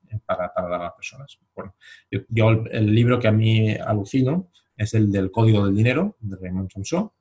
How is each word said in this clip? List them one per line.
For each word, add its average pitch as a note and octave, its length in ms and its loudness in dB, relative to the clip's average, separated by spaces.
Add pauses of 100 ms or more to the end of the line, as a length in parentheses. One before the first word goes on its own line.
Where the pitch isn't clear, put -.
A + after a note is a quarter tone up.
eh, G#2+ 160 -10
para, F2+ 300 -6
para F2+ 140 -4
dar F2 120 -4
a F2 40 -8
las E2+ 100 -10
personas. - 440 -18 (160)
Bueno, - 200 -16 (340)
yo, G#2 200 -6
yo A2 220 4
el, A2+ 200 2
el G#2+ 240 2
libro A#2 240 4
que A2+ 100 2
a G#2+ 40 4
mí A2 420 2
alucino B2+ 760 -2 (260)
es A2+ 180 -4
el G#2+ 160 4
del F#2+ 200 0
Código G#2+ 360 4
del G2 80 2
Dinero, B2+ 460 0
de G2 200 -10
Raymond F#2 300 -6
Samson E3+ 400 -6 (100)